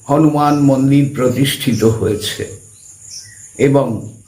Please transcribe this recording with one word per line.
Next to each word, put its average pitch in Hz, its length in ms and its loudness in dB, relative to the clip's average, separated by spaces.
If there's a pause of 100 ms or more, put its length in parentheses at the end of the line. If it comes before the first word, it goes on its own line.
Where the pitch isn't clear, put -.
হনুমান 147 500 2
মন্দির 139 560 2
প্রতিষ্ঠিত 127 680 -2
হয়েছে 104 760 -4 (960)
এবং 127 520 0 (180)